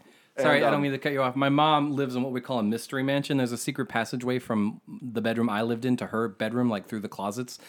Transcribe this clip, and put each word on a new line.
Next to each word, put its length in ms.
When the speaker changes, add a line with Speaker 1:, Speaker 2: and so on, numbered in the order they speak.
Speaker 1:
Sorry, 200
Speaker 2:
and, 80
Speaker 1:
I 40
don't 60
Speaker 2:
um, 60
Speaker 1:
mean 100
to 60
cut 140
you 100
off. 120
My 140
mom 480
lives 180
in 80
what 100
we 80
call 180
a 40
mystery 400
mansion. 360
There's 140
a 60
secret 280
passageway 520
from 480
the 340
bedroom 300
I 120
lived 220
in 120
to 100
her 220
bedroom, 420
like, 160
through 140
the 80
closets. 500